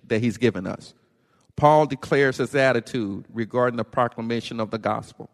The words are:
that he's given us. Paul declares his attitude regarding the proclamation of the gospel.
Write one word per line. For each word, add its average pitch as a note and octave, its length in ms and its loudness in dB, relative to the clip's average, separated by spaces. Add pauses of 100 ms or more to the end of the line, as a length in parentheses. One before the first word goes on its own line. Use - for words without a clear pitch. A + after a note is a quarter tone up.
that A2+ 140 0
he's A#2 160 2
given F#2+ 280 0
us. - 280 -10 (640)
Paul D3+ 280 6
declares C3+ 520 0
his B2+ 180 -4
attitude A#2+ 760 0
regarding A#2 440 -2
the A#2 60 -2
proclamation A#2 800 -4
of G#2 100 -6
the A2 80 -4
gospel. G#2+ 540 -6